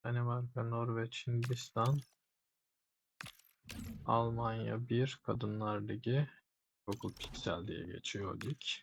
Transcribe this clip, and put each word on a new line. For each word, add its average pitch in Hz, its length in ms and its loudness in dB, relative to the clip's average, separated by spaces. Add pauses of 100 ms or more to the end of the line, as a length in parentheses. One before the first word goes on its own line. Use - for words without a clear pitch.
(120)
Danimarka, 120 520 2
Norveç, 117 640 0
Hindistan, 120 720 2 (2000)
Almanya 113 840 2
bir, 123 340 2
Kadınlar 107 580 0
Ligi, 113 460 2 (600)
Google 101 280 -4
Pixel - 520 -4
diye 87 180 -4
geçiyor 92 460 -4
o 85 40 -6
lig. - 260 -6 (200)